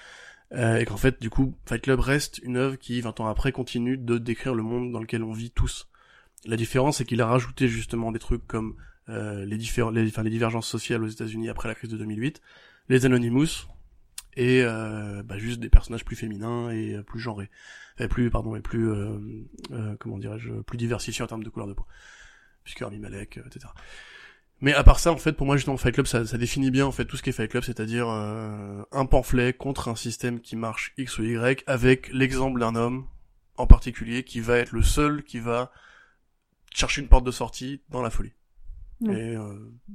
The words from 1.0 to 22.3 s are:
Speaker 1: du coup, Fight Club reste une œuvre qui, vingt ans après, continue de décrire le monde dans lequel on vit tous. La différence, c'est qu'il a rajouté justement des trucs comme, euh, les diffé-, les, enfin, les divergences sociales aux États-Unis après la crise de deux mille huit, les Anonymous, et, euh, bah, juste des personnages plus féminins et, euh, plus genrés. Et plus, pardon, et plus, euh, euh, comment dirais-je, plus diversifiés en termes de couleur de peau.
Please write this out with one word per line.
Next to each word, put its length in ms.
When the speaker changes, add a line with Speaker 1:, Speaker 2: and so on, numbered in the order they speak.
Speaker 1:
du 80
coup, 260
Fight 160
Club 180
reste 380
une 180
œuvre 200
qui, 240
vingt 200
ans 60
après, 260
continue 460
de 180
décrire 380
le 80
monde 300
dans 80
lequel 220
on 100
vit 180
tous. 380
La 100
différence, 420
c'est 60
qu'il 160
a 60
rajouté 420
justement 420
des 100
trucs 260
comme, 300
euh, 340
les 140
diffé-, 340
les, 140
enfin, 160
les 80
divergences 380
sociales 340
aux 60
États-Unis 420
après 180
la 60
crise 160
de 80
deux 80
mille 140
huit, 200
les 160
Anonymous, 600
et, 260
euh, 600
bah, 120
juste 220
des 100
personnages 360
plus 100
féminins 560
et, 240
euh, 80
plus 160
genrés. 320
Et 80
plus, 240
pardon, 240
et 60
plus, 280
euh, 300
euh, 260
comment 180
dirais-je, 440
plus 180
diversifiés 460
en 20
termes 160
de 60
couleur 180
de 60
peau. 120